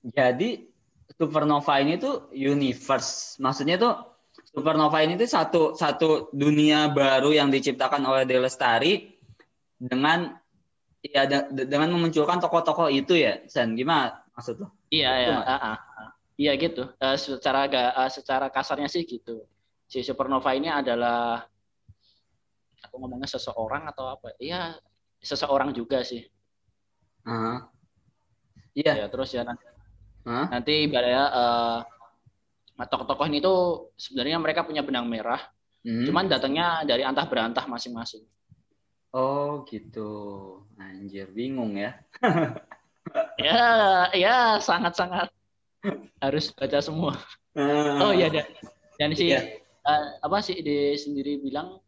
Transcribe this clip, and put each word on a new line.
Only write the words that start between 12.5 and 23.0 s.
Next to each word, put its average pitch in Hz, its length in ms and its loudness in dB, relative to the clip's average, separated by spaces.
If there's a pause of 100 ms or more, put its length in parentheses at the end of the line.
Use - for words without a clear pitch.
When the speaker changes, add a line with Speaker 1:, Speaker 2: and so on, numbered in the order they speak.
Speaker 1:
itu 139 260 2
ya, 123 320 2
Sen. 117 280 -2
Gimana 131 460 0 (100)
maksud 120 280 -12
lo? 202 100 -12 (200)
Speaker 2:
Iya, 147 240 2
Speaker 1:
Betul 131 80 2
Speaker 2:
iya, 120 120 2
Speaker 1:
nggak? - 140 -2
Speaker 2:
ah, 131 180 0
ah, 110 140 -6 (180)
ah. 110 140 -18 (240)
Iya 143 220 2
gitu. 160 320 -2
Eh, 135 280 0
secara 135 500 -2
ga-, 127 300 2
eh, 131 140 0
secara 135 380 -4
kasarnya 139 380 -4
sih 175 180 -4
gitu. 113 420 -12 (380)
Si 127 180 -8
Supernova 135 500 -2
ini 139 160 -2
adalah, 120 800 -2 (1300)
aku - 160 -20
ngomongnya 127 320 -12